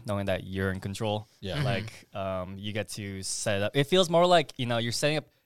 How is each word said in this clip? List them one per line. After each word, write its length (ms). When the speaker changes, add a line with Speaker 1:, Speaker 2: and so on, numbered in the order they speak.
Speaker 1:
knowing 220
that 160
you're 280
in 80
control. 480
Speaker 2:
Yeah. 160
Speaker 3:
Mm-hmm. 100
Speaker 1:
Like, 500
um, 440
you 140
get 160
to 340
set 340
it 60
up. 120
It 100
feels 240
more 180
like, 300
you 100
know, 100
you're 140
setting 260
up 80